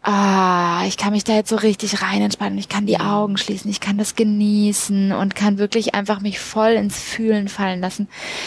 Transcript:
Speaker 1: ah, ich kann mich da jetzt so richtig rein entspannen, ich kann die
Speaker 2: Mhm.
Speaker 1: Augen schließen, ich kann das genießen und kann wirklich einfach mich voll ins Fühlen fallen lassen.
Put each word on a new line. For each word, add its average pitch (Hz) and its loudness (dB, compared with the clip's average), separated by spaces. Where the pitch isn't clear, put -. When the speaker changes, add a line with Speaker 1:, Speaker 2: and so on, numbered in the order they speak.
Speaker 1:
ah, 185 2
ich 190 -4
kann 202 0
mich 208 0
da 226 2
jetzt 214 2
so 220 2
richtig 208 0
rein 196 0
entspannen, 202 -2
ich 202 -8
kann 208 -2
die - 2
Speaker 2:
Mhm. - -2
Speaker 1:
Augen 208 0
schließen, 202 -4
ich 202 -4
kann 202 -2
das 208 -2
genießen 208 2
und 196 0
kann 202 2
wirklich 208 0
einfach 202 0
mich 202 -4
voll 220 2
ins 208 0
Fühlen 214 0
fallen 185 -4
lassen. 185 -4